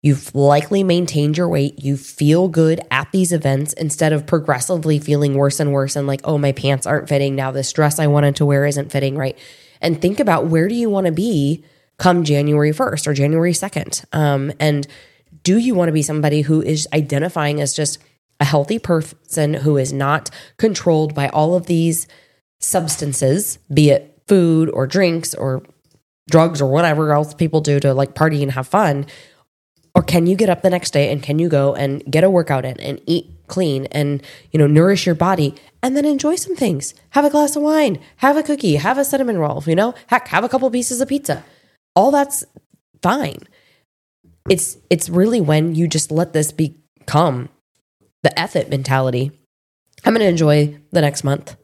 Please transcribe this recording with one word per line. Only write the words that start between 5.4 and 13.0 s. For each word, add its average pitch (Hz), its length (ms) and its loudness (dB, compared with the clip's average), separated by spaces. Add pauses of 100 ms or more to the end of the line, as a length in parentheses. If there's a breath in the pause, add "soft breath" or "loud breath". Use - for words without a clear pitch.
and 147 120 0
worse 135 240 -2
and 139 120 -4
like, 139 160 -4
"Oh, 151 160 -2
my 139 140 4
pants 135 340 -2
aren't 151 200 -2
fitting. 139 280 0
Now 135 160 -4
this 135 200 -6
dress 151 280 0
I 156 80 2
wanted 143 300 2
to 151 80 2
wear 143 200 2
isn't 143 260 -4
fitting," 135 240 -2
right? 135 220 -6 (420 loud breath)
And 165 220 -2
think 190 180 0
about, 165 280 0
where 165 200 2
do 208 60 -4
you 240 160 -2
wanna 190 220 0
be 160 520 -2 (360 soft breath)
come 175 240 2
January 147 480 2
first 160 360 -4